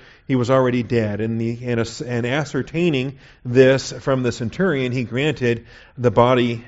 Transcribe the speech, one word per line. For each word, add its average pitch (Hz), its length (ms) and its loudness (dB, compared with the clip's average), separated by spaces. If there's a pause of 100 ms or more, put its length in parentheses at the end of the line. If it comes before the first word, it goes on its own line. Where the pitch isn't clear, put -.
(260)
he 135 100 0
was 120 120 0
already 127 340 2
dead, 107 380 -2
and 113 180 -4
the, 117 260 -4
and 120 140 -2
as-, 113 220 -4
and 120 240 -4
ascertaining 139 920 -2 (260)
this 131 480 4
from 131 300 -2
the 120 100 -2
centurion, 135 580 -2
he 127 140 -4
granted 120 640 -2 (320)
the 120 120 2
body 120 580 2